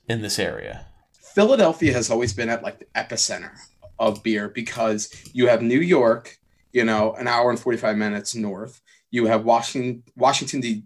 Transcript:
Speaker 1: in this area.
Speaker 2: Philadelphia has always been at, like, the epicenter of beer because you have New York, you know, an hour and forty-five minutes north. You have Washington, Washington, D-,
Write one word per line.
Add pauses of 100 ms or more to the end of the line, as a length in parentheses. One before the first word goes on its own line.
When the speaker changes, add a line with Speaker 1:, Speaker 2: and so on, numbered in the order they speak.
Speaker 1:
in
this
area. (260)
Speaker 2:
Philadelphia
has
always
been
at,
like,
the (100)
epicenter (480)
of
beer
because (180)
you
have
New
York, (360)
you
know,
an
hour
and
forty-five
minutes
north. (320)
You
have
Washington, (140)
Washington,
D-,